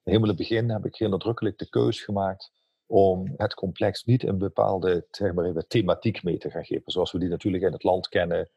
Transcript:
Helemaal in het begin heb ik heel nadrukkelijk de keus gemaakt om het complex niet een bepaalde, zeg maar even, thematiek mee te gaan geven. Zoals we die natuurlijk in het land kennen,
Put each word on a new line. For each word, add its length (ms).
Helemaal 280
in 60
het 120
begin 220
heb 140
ik 120
heel 120
nadrukkelijk 500
de 100
keus 340
gemaakt 500
om 500
het 180
complex 500
niet 180
een 160
bepaalde, 720
zeg 220
maar 120
even, 240
thematiek 540
mee 160
te 120
gaan 140
geven. 280
Zoals 200
we 60
die 100
natuurlijk 360
in 80
het 100
land 260
kennen, 480